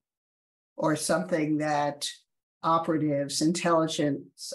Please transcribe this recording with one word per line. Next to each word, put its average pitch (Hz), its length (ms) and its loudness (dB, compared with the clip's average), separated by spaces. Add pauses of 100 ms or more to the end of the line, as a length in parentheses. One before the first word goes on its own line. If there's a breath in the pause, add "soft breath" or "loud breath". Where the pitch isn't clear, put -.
(760)
or 156 200 0
something 156 640 0
that 147 500 -2 (540)
operatives, 151 800 0
intelligence 160 1120 0